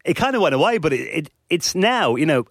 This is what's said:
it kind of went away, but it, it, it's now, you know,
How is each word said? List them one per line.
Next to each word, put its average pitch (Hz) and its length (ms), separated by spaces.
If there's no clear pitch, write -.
it 170 100
kind 262 200
of 220 80
went 143 120
away, 202 240
but 156 140
it, 127 80
it, 151 300
it's 165 280
now, 185 400
you 147 100
know, 123 240